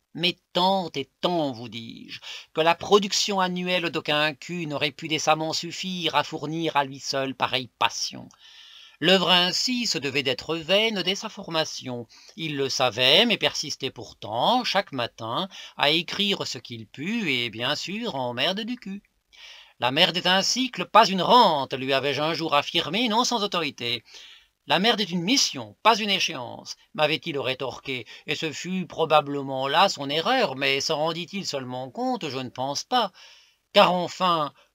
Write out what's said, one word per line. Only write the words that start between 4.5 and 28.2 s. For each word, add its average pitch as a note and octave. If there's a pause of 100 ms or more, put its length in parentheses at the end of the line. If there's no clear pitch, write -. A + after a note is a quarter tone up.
n'aurait D3
pu -
décemment D#3
suffire E3+
à D3
fournir D#3
à C#3+
lui C3+
seul C3+
pareille B2
passion. B2 (680)
L'œuvre F3
ainsi F3+
se E3
devait C3+
d'être C#3
vaine G3
dès F3+
sa G#3+
formation. D3+ (280)
Il D#3
le C3+
savait, B2+
mais A3
persistait C#3
pourtant, C3
chaque G3
matin, B2 (280)
à C#3
écrire F3
ce -
qu'il A2+
put, G3
et A#2+
bien B2
sûr G3+
en B2
merde E3+
du A#3
cul. « G3+ (760)
La A#2+
merde E3+
est F3+
un F#3+
cycle, A#3+
pas A3
une F#3+
rente », E3
lui C3
avais-je C3+
un D#3
jour D3+
affirmé, E3+
non A3
sans A#3
autorité. « C3+ (640)
La C#3+
merde G#3+
est F3
une F3
mission, C3+
pas A3
une G#3
échéance », D3 (180)
m'avait-il D#3
rétorqué, B2+ (220)